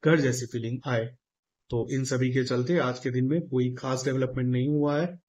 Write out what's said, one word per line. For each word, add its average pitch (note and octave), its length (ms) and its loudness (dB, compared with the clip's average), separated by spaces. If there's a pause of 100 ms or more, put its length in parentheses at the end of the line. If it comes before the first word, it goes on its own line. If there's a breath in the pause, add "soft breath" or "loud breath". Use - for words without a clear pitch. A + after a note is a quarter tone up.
घर D#3 140 6
जैसी B2 260 0
feeling A#2 400 -4
आए। A#2+ 200 0 (640)
तो B2 220 -2
इन C3+ 120 0
सभी B2+ 260 0
के B2+ 140 0
चलते B2+ 340 0
आज B2+ 220 0
के C3 100 -4
दिन B2+ 160 0
में D#3 160 0
कोई B2+ 320 0
खास C3 320 -4
development C3 440 0
नहीं B2+ 200 0
हुआ D3 320 2
है, F3+ 280 -4